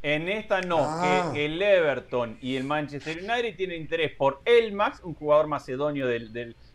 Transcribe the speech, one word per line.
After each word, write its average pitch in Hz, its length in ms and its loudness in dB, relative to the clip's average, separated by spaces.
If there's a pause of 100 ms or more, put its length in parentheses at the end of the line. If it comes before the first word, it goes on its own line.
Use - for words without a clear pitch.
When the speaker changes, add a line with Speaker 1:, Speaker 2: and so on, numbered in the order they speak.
Speaker 1:
En 151 220 0
esta 208 320 -2
no, 175 220 0
Speaker 2:
Ah. 175 520 0
Speaker 1:
que 147 120 -2
el 160 160 -4
Everton 135 800 2
y 131 160 -4
el 131 80 -4
Manchester 147 540 -6
United 226 360 -4
tienen 175 240 -6
interés 156 320 -2
por 135 320 0
Elmas, 226 580 4
un 170 120 -10
jugador 151 340 4
macedonio 143 600 -2
del, 117 260 -4
del, 117 240 -10 (180)